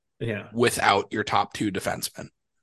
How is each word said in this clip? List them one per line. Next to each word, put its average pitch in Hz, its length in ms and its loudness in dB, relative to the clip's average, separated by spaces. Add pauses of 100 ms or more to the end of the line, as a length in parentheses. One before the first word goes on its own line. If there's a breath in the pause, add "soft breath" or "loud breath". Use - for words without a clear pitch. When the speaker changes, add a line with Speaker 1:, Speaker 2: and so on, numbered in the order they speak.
(180)
Speaker 1:
Yeah. 104 340 -6
Speaker 2:
without 107 600 2
your 107 100 -2
top 101 300 0
two 107 180 -2
defensemen. - 580 -6 (340)